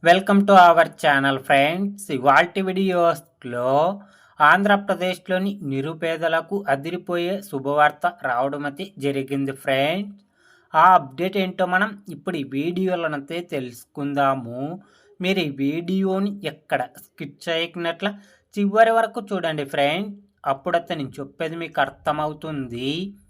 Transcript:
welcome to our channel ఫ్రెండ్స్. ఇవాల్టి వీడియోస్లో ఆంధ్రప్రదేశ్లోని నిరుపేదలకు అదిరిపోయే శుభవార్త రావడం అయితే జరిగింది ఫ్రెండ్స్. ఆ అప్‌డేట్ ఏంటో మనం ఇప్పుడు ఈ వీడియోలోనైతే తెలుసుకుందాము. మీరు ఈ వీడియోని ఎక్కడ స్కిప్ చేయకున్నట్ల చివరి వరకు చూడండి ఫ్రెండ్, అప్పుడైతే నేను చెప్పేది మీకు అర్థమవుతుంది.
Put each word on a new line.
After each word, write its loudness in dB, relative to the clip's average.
welcome 6
to 8
our 8
channel 2
ఫ్రెండ్స్. 2
ఇవాల్టి 2
వీడియోస్లో -2
ఆంధ్రప్రదేశ్లోని 2
నిరుపేదలకు -4
అదిరిపోయే -4
శుభవార్త 0
రావడం -2
అయితే -10
జరిగింది -4
ఫ్రెండ్స్. -2
ఆ 6
అప్‌డేట్ -2
ఏంటో -2
మనం 0
ఇప్పుడు -8
ఈ -6
వీడియోలోనైతే -4
తెలుసుకుందాము. -4
మీరు 0
ఈ -4
వీడియోని -2
ఎక్కడ -4
స్కిప్ -16
చేయకున్నట్ల -4
చివరి 4
వరకు -2
చూడండి -4
ఫ్రెండ్, 0
అప్పుడైతే -4
నేను -10
చెప్పేది -8
మీకు -6
అర్థమవుతుంది. -6